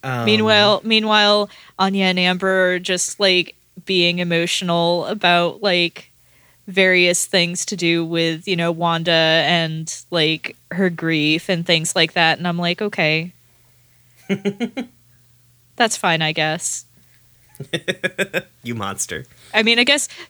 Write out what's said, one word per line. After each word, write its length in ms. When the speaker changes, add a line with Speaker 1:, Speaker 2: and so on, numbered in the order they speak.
Speaker 1:
Um, 240
Speaker 2:
Meanwhile, 580
meanwhile, 640
Anya 260
and 140
Amber 560
are 40
just, 400
like, 360
being 320
emotional 880
about, 560
like, 480
various 600
things 400
to 100
do 280
with, 420
you 80
know, 160
Wanda 400
and, 840
like, 460
her 200
grief 580
and 180
things 300
like 160
that. 260
And 80
I'm 120
like, 240
"Okay." 500
Speaker 1:
<laughs> 60
Speaker 2:
That's 200
fine, 260
I 100
guess. 520
Speaker 1:
<laughs> 840
You 100
monster. 520
Speaker 2:
I 100
mean, 160
I 60
guess, 240